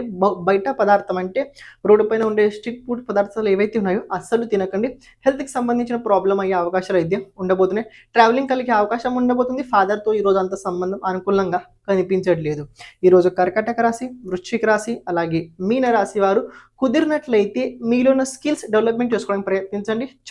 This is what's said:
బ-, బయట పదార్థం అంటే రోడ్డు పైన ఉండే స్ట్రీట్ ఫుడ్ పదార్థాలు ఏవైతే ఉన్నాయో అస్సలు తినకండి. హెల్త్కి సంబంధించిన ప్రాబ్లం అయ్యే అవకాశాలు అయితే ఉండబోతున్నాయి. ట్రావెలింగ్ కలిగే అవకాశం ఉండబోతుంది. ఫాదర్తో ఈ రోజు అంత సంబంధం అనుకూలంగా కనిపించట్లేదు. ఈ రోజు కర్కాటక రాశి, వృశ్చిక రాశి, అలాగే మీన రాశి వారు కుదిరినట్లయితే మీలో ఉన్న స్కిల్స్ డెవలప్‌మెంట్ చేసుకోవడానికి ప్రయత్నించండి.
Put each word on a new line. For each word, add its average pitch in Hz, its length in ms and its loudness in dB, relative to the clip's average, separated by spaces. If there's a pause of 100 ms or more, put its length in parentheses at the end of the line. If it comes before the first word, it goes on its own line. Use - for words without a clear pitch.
(220)
బ-, 190 140 2 (120)
బయట 196 180 2 (140)
పదార్థం 202 420 2
అంటే 185 200 -4 (480)
రోడ్డు 214 200 8
పైన 226 200 0
ఉండే 214 140 2 (120)
స్ట్రీట్ 240 320 -10
ఫుడ్ 240 200 -6
పదార్థాలు 208 460 -2
ఏవైతే 208 280 0
ఉన్నాయో 190 200 0 (160)
అస్సలు 233 340 -2
తినకండి. 196 380 -2 (360)
హెల్త్కి 269 300 -2
సంబంధించిన 240 420 -2 (100)
ప్రాబ్లం 196 360 2
అయ్యే 190 200 -2
అవకాశాలు 185 380 0
అయితే 165 160 -2 (260)
ఉండబోతున్నాయి. 185 440 0 (280)
ట్రావెలింగ్ 247 360 4
కలిగే 247 300 -2
అవకాశం 240 400 -2
ఉండబోతుంది. 247 500 0
ఫాదర్తో 214 480 2
ఈ - 80 0
రోజు 190 160 4
అంత 190 220 -4
సంబంధం 185 340 -4 (120)
అనుకూలంగా 185 500 0 (280)
కనిపించట్లేదు. 175 760 0 (400)
ఈ 185 100 8
రోజు 180 240 6
కర్కాటక 220 460 0
రాశి, 233 200 -2 (240)
వృశ్చిక 214 420 -4
రాశి, 214 240 -2 (160)
అలాగే 170 300 -2 (280)
మీన 254 160 2 (120)
రాశి 202 280 -2
వారు 202 180 2 (400)
కుదిరినట్లయితే 262 800 0 (280)
మీలో 254 240 4
ఉన్న 262 180 2
స్కిల్స్ - 400 -4
డెవలప్‌మెంట్ 226 420 2
చేసుకోవడానికి 196 340 -4
ప్రయత్నించండి. 202 580 -4 (240)